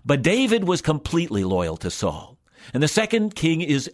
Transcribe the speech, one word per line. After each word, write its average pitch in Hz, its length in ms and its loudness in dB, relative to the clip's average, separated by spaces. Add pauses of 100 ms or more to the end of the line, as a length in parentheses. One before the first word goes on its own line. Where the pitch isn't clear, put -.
But 139 180 2
David 220 400 2
was 180 180 0
completely 151 640 0
loyal 90 360 0
to 90 120 -6
Saul. - 480 -6 (340)
And 127 80 0
the 151 60 4
second 214 480 0
king 160 280 0
is 143 320 0